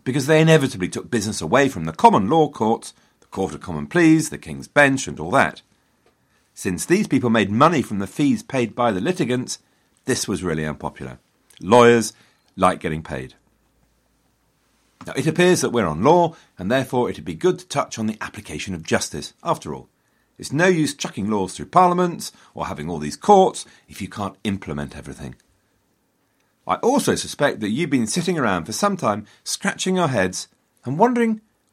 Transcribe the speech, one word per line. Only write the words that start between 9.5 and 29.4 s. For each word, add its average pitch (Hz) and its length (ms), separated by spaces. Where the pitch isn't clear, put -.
this 127 200
was 92 160
really 78 240
unpopular. 73 540
Lawyers 117 540
like 92 240
getting 80 240
paid. 65 300
Now, - 120
it 143 100
appears 175 320
that 127 120
we're 113 140
on 80 160
law, 165 340
and 92 140
therefore 127 380
it'd - 160
be 85 100
good 180 240
to - 80
touch - 320
on 110 80
the 107 140
application - 520
of 82 100
justice, - 500
after 147 320
all. 64 140
It's - 160
no 165 140
use 160 260
chucking - 360
laws 98 260
through 73 120
parliaments 175 640
or - 140
having 73 220
all 82 100
these 73 180
courts - 480
if - 120
you 92 60
can't 98 380
implement 73 500
everything. 69 400
I 87 100
also 240 400
suspect - 440
that 107 100
you've 139 200
been 123 180
sitting 175 320
around 95 240
for 113 80
some 202 240
time 107 320